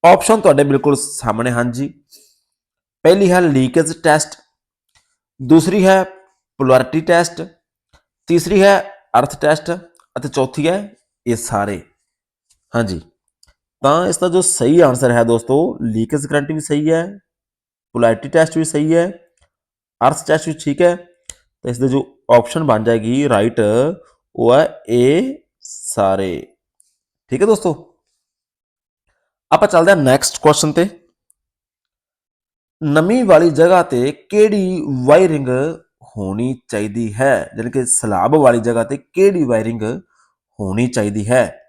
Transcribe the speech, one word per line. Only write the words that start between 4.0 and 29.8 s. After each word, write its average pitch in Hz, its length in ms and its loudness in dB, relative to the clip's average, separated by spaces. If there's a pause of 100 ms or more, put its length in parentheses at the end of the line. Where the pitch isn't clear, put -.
ਟੈਸਟ, 151 320 0 (1040)
ਦੂਸਰੀ 165 460 2
ਹੈ 190 180 4 (560)
ਪੋਲੈਰਿਟੀ 131 420 2
ਟੈਸਟ, 170 400 0 (840)
ਤੀਸਰੀ 175 340 2
ਹੈ 196 160 6 (420)
ਅਰਥ 135 220 -4
ਟੈਸਟ 156 300 0
ਅਤੇ 147 580 -12
ਚੌਥੀ 139 380 -2
ਹੈ 202 280 -4 (300)
ਇਹ 120 100 0
ਸਾਰੇ। 101 460 -6 (920)
ਹਾਂਜੀ, 101 260 -4 (840)
ਤਾਂ 156 240 0
ਇਸ 160 100 -4
ਦਾ 180 120 -2
ਜੋ 180 120 0
ਸਹੀ 156 380 0
ਆਨਸਰ 127 320 2
ਹੈ 120 120 2
ਦੋਸਤੋ, 117 580 -2
ਲੀਕੇਜ 113 460 -4
ਕਰੰਟ 147 240 -4
ਵੀ 156 80 -6
ਸਹੀ 151 320 -4
ਹੈ, 175 280 -4 (720)
ਪੋਲੈਰਿਟੀ 113 360 0
ਟੈਸਟ 160 280 0
ਵੀ 160 60 -2
ਸਹੀ 156 320 -2
ਹੈ, 170 120 0 (960)
ਅਰਥ 139 260 0
ਟੈਸਟ 156 200 -2
ਵੀ 160 60 -6
ਠੀਕ 147 280 -6
ਹੈ, 175 140 2
ਤਾਂ - 760 -16
ਇਸ 117 80 -10
ਦਾ 135 80 0
ਜੋ 131 180 -2 (300)
ਆਪਸ਼ਨ 120 280 0
ਬਣ 113 200 0
ਜਾਏਗੀ 117 460 -2
ਰਾਈਟ, 117 300 0 (760)
ਉਹ 117 180 0
ਹੈ - 360 0
ਇਹ 147 460 0 (260)
ਸਾਰੇ। 95 840 -6 (840)
ਠੀਕ 139 100 -4
ਹੈ 202 40 4
ਦੋਸਤੋ। 202 480 -2 (1600)
ਆਪਾਂ 160 140 2
ਚੱਲਦੇ 175 240 4